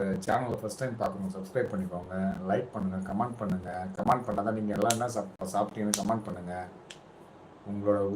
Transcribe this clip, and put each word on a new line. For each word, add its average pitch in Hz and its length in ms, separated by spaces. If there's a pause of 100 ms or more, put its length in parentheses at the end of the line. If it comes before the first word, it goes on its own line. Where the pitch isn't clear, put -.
(240)
சேனலை 120 340
ஃபர்ஸ்ட் - 220
டைம் 123 180
பார்க்குறவங்க 95 380
சப்ஸ்கிரைப் 101 340
பண்ணிக்கோங்க, 92 460 (340)
லைக் 110 240
பண்ணுங்க, 95 320
கமெண்ட் 117 340
பண்ணுங்க. 92 300 (260)
கமெண்ட் 123 300
பண்ணாதான் 104 320
நீங்க 104 180
எல்லாம் 107 200
என்ன 123 180
சாப்-, - 400
சாப்பிட்டீங்கன்னு 104 460
கமெண்ட் 104 260
பண்ணுங்க. 90 260 (1160)
உங்களோட 101 320 (140)